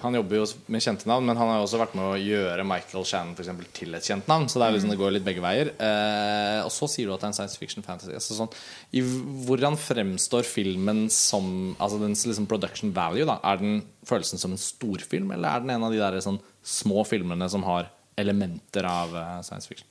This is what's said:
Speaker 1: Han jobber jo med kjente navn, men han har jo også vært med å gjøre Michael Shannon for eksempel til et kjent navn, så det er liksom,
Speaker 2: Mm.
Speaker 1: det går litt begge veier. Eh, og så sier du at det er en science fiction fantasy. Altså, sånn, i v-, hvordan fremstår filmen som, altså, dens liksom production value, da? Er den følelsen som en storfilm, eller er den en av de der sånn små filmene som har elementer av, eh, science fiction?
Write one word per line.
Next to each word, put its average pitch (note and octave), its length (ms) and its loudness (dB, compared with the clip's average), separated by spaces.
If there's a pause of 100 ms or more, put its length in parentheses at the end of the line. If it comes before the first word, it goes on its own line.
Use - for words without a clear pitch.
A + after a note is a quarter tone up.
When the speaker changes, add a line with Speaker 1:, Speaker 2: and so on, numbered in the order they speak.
Speaker 1:
Han B2 100 2
jobber G#2 220 2
jo G#2+ 80 4 (260)
med A2 100 0
kjente G#2+ 300 0
navn, B2+ 160 4
men A#2+ 100 4
han A#2 140 4
har A2 80 4
jo G#2 80 4
også A2+ 140 0
vært A2 180 0
med F#2+ 80 0
å G2 160 0
gjøre G2 400 2
Michael F#2+ 420 -2
Shannon F2 300 -2
for F2+ 80 -10
eksempel F2 320 -8
til E2+ 240 -8
et - 80 -6
kjent G2 240 -2
navn, D#3 160 6
så B2 160 0
det A2+ 60 8
er A2 80 4
liksom, G2 100 4
Speaker 2:
Mm. G#2 80 2
Speaker 1:
det F#2+ 60 -2
går G2 160 4
litt F#2+ 80 0
begge F2+ 180 0
veier. A#2+ 320 2
Eh, G#2 880 2
og E2 80 -2
så - 160 -2
sier B2 220 -2
du F#2+ 60 -2
at F#2 40 -6
det - 80 -6
er G#2 60 -2
en - 20 -6
science G2+ 240 -6
fiction G#2 240 -10
fantasy. F2+ 320 -10
Altså, G#2+ 240 -6
sånn, A2+ 140 -4 (420)
i C3 80 4
v-, B2+ 220 -2 (240)
hvordan C3+ 260 4
fremstår A#2 720 0
filmen G#2 640 0
som, F#2 680 2
altså, G#2 180 0
dens G#2 260 0
liksom G#2 220 0
production G2+ 480 -2
value, F#2 320 2
da? C3 160 0
Er G2 140 4
den G#2 260 0 (240)
følelsen F#2 320 0
som F#2 160 -2
en F#2+ 80 -6
storfilm, D#3+ 720 -4
eller F3 160 0
er B2 160 2
den C3+ 80 -2
en A2+ 80 0
av A2+ 80 0
de A2 80 2
der F#2+ 240 0
sånn G2 160 -2 (240)
små G#2 420 0
filmene F2+ 460 0
som G2 140 0
har F2 260 0 (260)
elementer G2+ 680 0
av, F2 300 0
eh, F2 260 -6
science G2+ 240 -12
fiction? - 240 -18